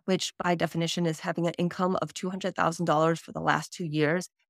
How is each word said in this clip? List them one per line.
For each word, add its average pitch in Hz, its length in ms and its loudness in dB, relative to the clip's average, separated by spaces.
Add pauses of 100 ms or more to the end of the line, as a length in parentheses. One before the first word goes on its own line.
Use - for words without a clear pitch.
which - 280 0 (100)
by 175 120 2
definition 170 520 0
is 156 140 -2
having 170 260 -2
an 165 120 -2
income 180 440 0
of 160 100 -4
two 190 180 -6
hundred 190 240 -6
thousand 165 300 0
dollars 160 360 4
for - 120 -16
the 160 80 -6
last 156 320 0
two 175 140 -6
years 151 420 0 (220)